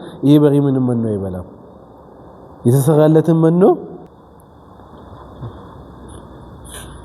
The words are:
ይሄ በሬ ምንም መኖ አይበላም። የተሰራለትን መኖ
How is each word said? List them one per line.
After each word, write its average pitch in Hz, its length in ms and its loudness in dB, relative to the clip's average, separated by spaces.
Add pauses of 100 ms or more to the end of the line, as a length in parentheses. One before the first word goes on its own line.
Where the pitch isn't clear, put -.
(200)
ይሄ 139 180 4
በሬ 147 220 4
ምንም 135 260 0
መኖ 117 220 -2
አይበላም። 95 380 -6 (1200)
የተሰራለትን 156 720 2
መኖ 165 240 2 (3500)